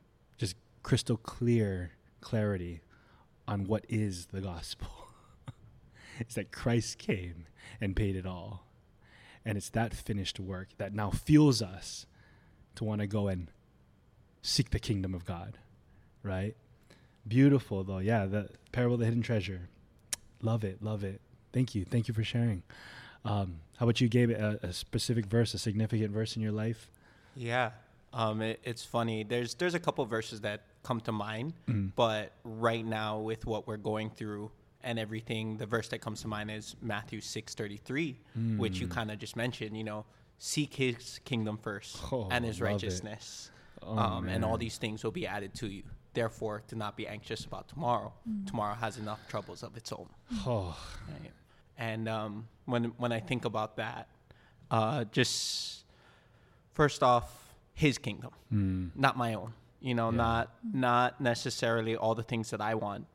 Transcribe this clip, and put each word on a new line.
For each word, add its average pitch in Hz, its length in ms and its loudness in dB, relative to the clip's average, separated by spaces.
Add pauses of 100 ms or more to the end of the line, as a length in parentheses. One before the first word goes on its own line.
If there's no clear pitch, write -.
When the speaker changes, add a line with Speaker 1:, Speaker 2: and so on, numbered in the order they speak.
(380)
Speaker 1:
just 104 180 -2 (260)
crystal - 340 2
clear 104 760 2 (280)
clarity 92 600 0 (680)
on 101 160 0
what 104 240 0
is 101 380 0
the - 140 -6
gospel. 90 480 -6 (600)
<laughs> - 40 -14 (640)
It's - 180 -6
that 104 140 -2
Christ - 460 2
came 87 480 -2 (340)
and 101 160 0
paid 98 220 2
it 92 80 -4
all. 92 400 -8 (800)
And 104 140 0
it's 95 120 -6
that 113 220 0
finished - 480 -4
work 92 280 -6 (100)
that 101 160 -6
now 104 160 0
fuels 151 500 8
us - 460 -8 (680)
to - 80 -4
wanna 104 220 2
go 101 220 2
and 90 220 0 (880)
seek - 300 2
the - 80 2
kingdom 95 360 0
of 87 120 -6
God, 95 320 -6 (640)
right? 98 340 -2 (720)
Beautiful, 127 560 8
though. 95 140 -2
Yeah, 104 260 4
the 98 240 0 (240)
parable 123 220 4
of 117 60 2
the 117 40 4
hidden 117 160 4
treasure. 95 480 0 (720)
Love 113 240 2
it, 95 180 -4
love 107 220 -2
it. 98 160 -6 (320)
Thank 123 220 2
you. 95 100 2
Thank 117 240 2
you 117 60 -2
for 110 100 2
sharing. 117 380 2 (640)
Um, 98 300 0 (200)
how - 80 0
about 117 160 6
you, 123 80 8
Gabe? 120 220 8
A, 107 320 2
a 87 100 -2
specific 113 540 0
verse, 113 260 4
a 101 60 -4
significant 107 540 2
verse 110 220 -2
in 117 60 -2
your 107 120 0
life? 110 360 -2 (460)
Speaker 2:
Yeah. 120 380 0 (420)
Um, 110 260 2
it, 110 240 -2
it's 117 220 -6
funny. 113 360 0
There's, 120 320 -2
there's 180 200 0
a 170 60 0
couple 143 260 0
verses 110 360 -4
that 107 200 -4 (200)
come 117 200 -2
to 117 100 -2
mind, 110 400 -4 (160)
Speaker 1:
Mm. 101 260 0
Speaker 2:
but 110 380 4 (100)
right 113 440 0
now 110 320 -2
with 110 260 -4
what 107 220 -2
we're 107 100 -4
going 107 320 -2
through 107 420 -8 (320)
and 117 180 -4
everything, 110 560 -4
the 110 100 -6
verse 110 220 0
that 113 100 -4
comes 107 240 -6
to 113 60 -6
mind 107 200 -4
is 107 320 -10
Matthew 107 400 -6
six - 360 -10
thirty-three, 123 640 -4 (360)
which 104 220 0
you 92 80 -2
Speaker 1:
Mm. 90 80 -6
Speaker 2:
kinda 107 220 -4
just - 180 -12
mentioned, 113 420 -4
you 110 60 -6
know, 107 220 -6 (340)
"Seek - 360 -2
his 127 500 -2
kingdom 107 340 -2
first 104 400 -8 (140)
Speaker 1:
Oh, 120 180 -2
Speaker 2:
and 120 140 2
his 104 160 -4
Speaker 1:
love 113 80 2
it. 101 60 2
Speaker 2:
righteousness, 104 760 -6 (320)
Speaker 1:
Oh, 110 160 -2
Speaker 2:
um, 113 300 0
and 113 160 0
all 110 80 2
Speaker 1:
man. 113 80 0
Speaker 2:
these 113 180 -4
things 107 240 -4
will 113 80 0
be 175 160 -4
added 98 280 -6
to - 120 -6
you. 98 160 -6 (320)
Therefore, 107 540 -2
do 117 80 -8
not 104 200 -4
be 107 120 -6
anxious 107 360 -6
about - 240 -10
tomorrow. 117 440 0 (160)
Speaker 3:
Mm. 202 180 -4
Speaker 2:
Tomorrow 104 300 0
has 113 200 -4
enough 107 320 -8
troubles 95 360 -8
of 95 120 -14
its - 140 -12
own." - 180 -8 (380)
Speaker 1:
Oh. 98 320 -2 (300)
Speaker 2:
Right? 76 240 -12 (440)
And, 113 320 -2
um, 110 380 -4 (200)
when, 120 180 2 (120)
when 120 140 0
I 117 80 2
think 123 260 -2
about 110 340 -2
that, 117 300 -6 (640)
uh, 113 360 2
just - 800 0 (880)
first 147 280 6
off, - 540 4 (160)
his 143 260 4
kingdom, 120 320 -8 (220)
Speaker 1:
Mm. 95 420 2
Speaker 2:
not 131 220 4
my 120 180 0
own. 104 180 -8 (280)
You 127 140 0
know, 113 160 2
Speaker 1:
Yeah. 117 60 2
Speaker 2:
not, 117 480 2
Speaker 3:
Mm. 220 100 -4
Speaker 2:
not 123 460 4
necessarily 117 760 2
all 110 180 2
the 110 80 -2
things 113 280 -2
that 107 100 -4
I 107 160 0
want, 101 380 -4